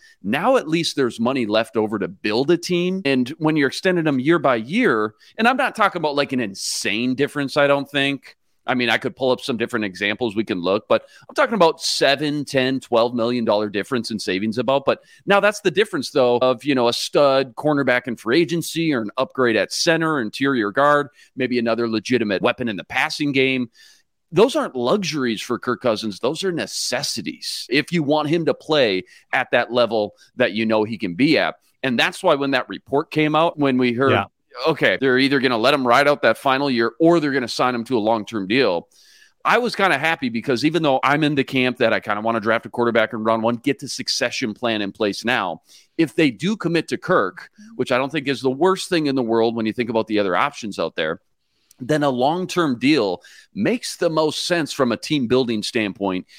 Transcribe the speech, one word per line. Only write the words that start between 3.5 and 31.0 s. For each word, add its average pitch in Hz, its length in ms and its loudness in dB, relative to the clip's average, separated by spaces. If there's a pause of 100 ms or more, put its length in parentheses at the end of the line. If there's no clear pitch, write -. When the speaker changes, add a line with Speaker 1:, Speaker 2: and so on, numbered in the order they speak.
Speaker 1:
you're 139 120 2
extending 180 360 -2
them 139 140 0
year 156 220 2
by 131 160 2
year, 120 580 0 (240)
and 226 80 2
I'm 254 100 2
not 254 200 -2
talking 190 240 0
about, 147 160 -2
like, 143 160 -2
an 127 80 -2
insane 110 720 -4
difference, 139 420 -2
I 143 120 4
don't 139 200 2
think. 139 480 -4 (300)
I 127 80 0
mean, 123 160 0
I 117 80 2
could 113 160 -4
pull 131 160 0
up 123 100 0
some 120 160 -4
different 110 280 -2
examples 101 500 -4
we 110 80 -2
can 98 180 -4
look, 95 280 0
but 113 180 2 (220)
I'm - 80 -10
talking 254 180 2
about 165 260 4
seven, 147 640 0
ten, 131 360 0
twelve 120 340 2
million 120 300 -2
dollar 107 240 0
difference 104 420 -4
in 107 80 -6
savings 104 400 -2
about. 135 260 0
But - 200 0 (220)
now 202 120 6
that's 208 220 0
the 185 100 2
difference, 175 400 -2
though, 123 280 4
of, 127 260 2
you 143 100 0
know, 120 140 4
a 117 40 2
stud 135 640 2
cornerback 135 540 0
in 113 80 -6
free 123 240 4
agency 160 520 -2
or 120 100 0
an 104 140 -8
upgrade 127 380 0
at 95 180 0
center, 160 480 0
interior 113 520 0
guard, 143 380 4 (260)
maybe 127 240 -2
another 117 280 0
legitimate 110 540 0
weapon 120 260 0
in 104 60 -6
the 82 80 -10
passing 147 480 -2
game. 131 400 0 (640)
Those 233 240 4
aren't 247 180 -4
luxuries 135 640 -2
for 117 200 -6
Kirk 123 200 -4
Cousins. 107 380 -2
Those 156 240 -4
are 190 80 -2
necessities - 1200 -6
if 147 220 0
you 170 100 0
want 147 260 0
him 165 180 0
to 131 80 2
play 113 500 0 (280)
at 131 200 -2
that 120 200 2
level 113 420 0 (200)
that 117 200 2
you 110 120 -2
know 110 160 2
he 107 160 -4
can 90 160 -4